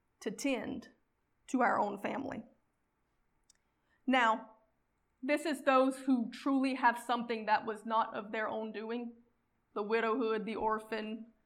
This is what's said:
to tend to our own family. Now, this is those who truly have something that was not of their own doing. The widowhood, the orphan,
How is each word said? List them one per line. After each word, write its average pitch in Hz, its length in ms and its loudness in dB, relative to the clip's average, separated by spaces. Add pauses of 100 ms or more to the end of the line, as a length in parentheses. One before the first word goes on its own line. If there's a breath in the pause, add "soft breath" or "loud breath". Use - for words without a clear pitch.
(220)
to 220 100 -4
tend - 560 -4 (640)
to 254 100 2
our 220 180 4
own 202 200 -2
family. - 440 -6 (1600)
Now, 240 340 4 (800)
this 294 240 2
is 294 180 -2
those 262 320 6 (100)
who 240 260 2
truly 269 440 0
have 247 300 4
something 233 420 -2
that 208 180 2
was 214 200 -6
not 226 300 0
of 214 160 -8
their 220 160 -2
own 220 240 -6
doing. 233 400 -6 (640)
The 214 80 -2
widowhood, 220 640 0
the 220 100 -4
orphan, 214 720 -4 (200)